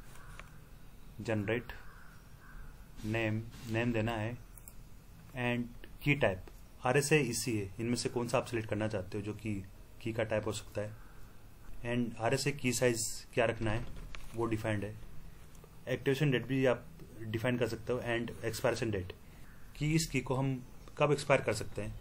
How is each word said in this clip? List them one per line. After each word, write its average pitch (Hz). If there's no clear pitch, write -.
generate, 110
name, 110
name 117
देना 113
है, 113
and 120
की 143
type, 101
आरएसए 143
इसी 117
है, 98
इनमें 120
से 123
कौन 120
सा -
आप -
select 110
करना 107
चाहते 104
हो 104
जो 107
कि 107
की 113
का 113
टाइप 110
हो 107
सकता -
है, 107
and 120
आरएसए 127
की 127
size 117
क्या 120
रखना 110
है 123
वो 113
defined 110
है। 107
Activation 131
date 120
भी 131
आप 120
define 113
कर 120
सकते 113
हो 123
and 117
expiration 117
date, 95
कि 151
इस 160
की 127
को 127
हम 131
कब 147
expire 143
कर 113
सकते 104
हैं। 110